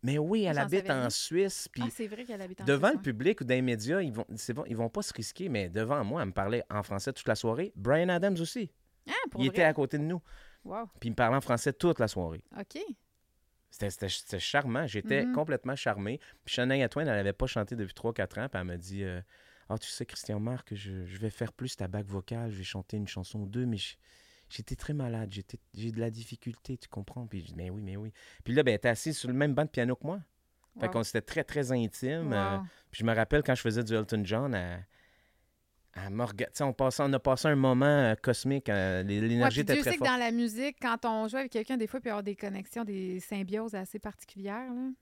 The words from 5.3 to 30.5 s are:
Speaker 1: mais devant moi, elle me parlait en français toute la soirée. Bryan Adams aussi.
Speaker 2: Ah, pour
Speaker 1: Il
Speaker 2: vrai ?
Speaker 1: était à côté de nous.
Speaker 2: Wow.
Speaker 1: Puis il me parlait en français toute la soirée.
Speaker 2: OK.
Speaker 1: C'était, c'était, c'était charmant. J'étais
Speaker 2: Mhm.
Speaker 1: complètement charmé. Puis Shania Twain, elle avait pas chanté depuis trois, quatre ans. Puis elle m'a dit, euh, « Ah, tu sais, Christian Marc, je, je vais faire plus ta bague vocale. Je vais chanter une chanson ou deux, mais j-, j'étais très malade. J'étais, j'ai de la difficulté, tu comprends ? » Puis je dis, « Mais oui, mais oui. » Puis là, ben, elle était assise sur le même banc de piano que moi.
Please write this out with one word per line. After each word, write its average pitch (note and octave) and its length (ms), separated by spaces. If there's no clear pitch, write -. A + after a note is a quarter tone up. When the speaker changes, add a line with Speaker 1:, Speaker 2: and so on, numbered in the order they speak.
Speaker 1:
mais G2+ 200
devant A2 360
moi, C#3 180
elle G2 60
me F#2 40
parlait G#2 380
en G#2 120
français G2+ 300
toute - 160
la A#2 60
soirée. A#2+ 420
Bryan C#3+ 340
Adams F3+ 300
aussi. E3+ 300
Speaker 2:
Ah, C4+ 40
pour - 120
Speaker 1:
Il - 60
Speaker 2:
vrai ? F#3 80
Speaker 1:
était F3+ 80
à D#3 100
côté D3 240
de D3 60
nous. E3+ 180
Speaker 2:
Wow. G#3 220
Speaker 1:
Puis A#2+ 80
il - 20
me G#2 60
parlait A#2+ 200
en C3+ 60
français B2+ 300
toute E3+ 280
la A2 80
soirée. F2 340
Speaker 2:
OK. G3+ 200
Speaker 1:
C'était, G2+ 200
c'était, - 180
c'était - 320
charmant. C#3 460
J'étais A2 400
Speaker 2:
Mhm. B3 80
Speaker 1:
complètement C#3+ 420
charmé. G#2 440
Puis - 100
Shania B2+ 340
Twain, D3 180
elle A2 120
avait G2 140
pas C3 140
chanté A2 300
depuis G2+ 180
trois, A#2 200
quatre G2 240
ans. B2+ 100
Puis F#2+ 120
elle F2+ 60
m'a F2 100
dit, F#2+ 260
euh, « F#2 180
Ah, A2 80
tu - 100
sais, - 180
Christian - 320
Marc, A#2 360
je, F#2+ 320
je F#2 120
vais G#2+ 120
faire A2+ 220
plus B2+ 240
ta F#2+ 120
bague G2+ 180
vocale. A2 460
Je G2 60
vais F#2+ 60
chanter G2 340
une G2+ 100
chanson F#2+ 320
ou G2+ 80
deux, B2 180
mais A2 120
j-, - 200
j'étais - 280
très - 160
malade. A#2 400
J'étais, G2+ 260
j'ai A2+ 160
de A2 80
la A2+ 120
difficulté, A#2 680
tu - 100
comprends ? » A#2 380
Puis G2+ 140
je D#2 60
dis, « - 100
Mais F2+ 140
oui, G#2 120
mais F#2+ 140
oui. » G#2+ 160
Puis A#2 100
là, D3 80
ben, B2+ 80
elle G#2+ 60
était A#2+ 140
assise C#3+ 280
sur B2 100
le B2 60
même C#3+ 200
banc D3 100
de D3+ 60
piano B2 260
que - 100
moi. F#3 140